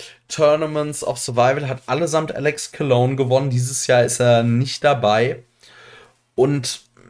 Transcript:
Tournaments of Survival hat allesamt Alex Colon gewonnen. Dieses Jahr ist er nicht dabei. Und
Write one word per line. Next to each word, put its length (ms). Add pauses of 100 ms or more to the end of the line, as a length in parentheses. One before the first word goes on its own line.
(280)
Tournaments 760
of 160
Survival 480
hat 180
allesamt 480
Alex 380
Colon 460
gewonnen. 340
Dieses 340
Jahr 180
ist 160
er 220
nicht 420
dabei. 600 (920)
Und 480 (280)